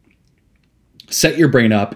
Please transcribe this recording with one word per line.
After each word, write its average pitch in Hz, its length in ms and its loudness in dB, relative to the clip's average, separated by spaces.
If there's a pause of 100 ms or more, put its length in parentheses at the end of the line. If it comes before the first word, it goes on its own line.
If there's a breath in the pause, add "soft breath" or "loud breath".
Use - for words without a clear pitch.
(1080)
set - 280 -2
your 160 120 2
brain 117 220 2
up, 101 240 -2